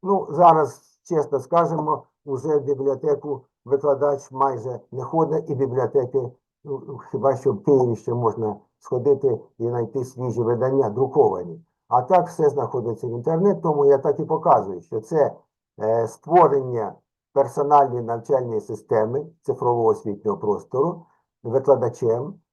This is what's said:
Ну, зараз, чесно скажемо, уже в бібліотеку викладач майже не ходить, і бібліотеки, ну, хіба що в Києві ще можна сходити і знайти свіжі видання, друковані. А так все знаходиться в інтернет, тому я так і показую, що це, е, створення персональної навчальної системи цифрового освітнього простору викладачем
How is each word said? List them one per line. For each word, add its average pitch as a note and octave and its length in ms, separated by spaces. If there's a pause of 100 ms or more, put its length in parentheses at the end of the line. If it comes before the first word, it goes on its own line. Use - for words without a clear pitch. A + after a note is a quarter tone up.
Ну, F#3+ 280
зараз, D#3 520 (220)
чесно C#3+ 360
скажемо, D#3 600 (220)
уже C#3+ 340
в C3+ 60
бібліотеку C#3 800 (200)
викладач C#3 680
майже B2+ 480 (120)
не B2+ 100
ходить, D#3+ 480
і C#3+ 40
бібліотеки, B2+ 760 (320)
ну, C3+ 360 (100)
хіба B2+ 260
що B2+ 160
в G2+ 100
Києві B2+ 340
ще A#2+ 180
можна A2+ 420 (220)
сходити C3 640 (180)
і A#2 100
знайти A#2+ 360
свіжі A#2+ 380
видання, A#2+ 480
друковані. G2+ 760 (240)
А B2+ 140
так E3+ 260
все D#3 200
знаходиться B2 580
в A#2 40
інтернет, E3 520
тому D3 240
я C#3 120
так C#3+ 220
і D3+ 40
показую, C3 560
що A2 200
це, - 360 (440)
е, A2+ 280
створення C3 880 (380)
персональної C#3 680
навчальної A#2 580
системи A2+ 640 (160)
цифрового A#2+ 460
освітнього G2+ 500
простору B2+ 640 (400)
викладачем B2 920 (180)